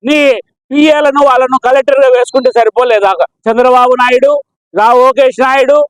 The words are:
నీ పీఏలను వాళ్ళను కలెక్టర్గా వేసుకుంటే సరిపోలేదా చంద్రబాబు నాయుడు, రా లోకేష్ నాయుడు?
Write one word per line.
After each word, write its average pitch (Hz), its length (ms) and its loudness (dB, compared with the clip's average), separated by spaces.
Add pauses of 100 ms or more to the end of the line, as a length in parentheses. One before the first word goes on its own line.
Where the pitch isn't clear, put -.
నీ 285 280 0 (380)
పీఏలను 294 560 0
వాళ్ళను 254 380 0
కలెక్టర్గా 269 440 0
వేసుకుంటే 254 420 0
సరిపోలేదా 226 600 0 (380)
చంద్రబాబు 247 420 2
నాయుడు, 254 500 0 (360)
రా 220 140 2
లోకేష్ 254 500 0
నాయుడు? 269 480 0